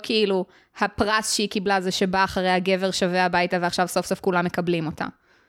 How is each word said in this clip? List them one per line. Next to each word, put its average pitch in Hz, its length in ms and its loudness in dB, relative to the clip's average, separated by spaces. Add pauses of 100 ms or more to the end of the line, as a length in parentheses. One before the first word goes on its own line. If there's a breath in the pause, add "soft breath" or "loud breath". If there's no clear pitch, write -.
כאילו 196 440 0 (320 soft breath)
הפרס 214 560 0
שהיא 208 140 0
קיבלה 196 320 0
זה 185 100 -2
שבא 190 340 0
אחרי 185 260 0
הגבר 185 400 2
שווה 185 340 0
הביתה 175 360 0
ועכשיו 175 280 0
סוף - 180 -2
סוף - 140 -4
כולם 180 240 2
מקבלים 170 420 -2
אותה. - 180 -6 (440 soft breath)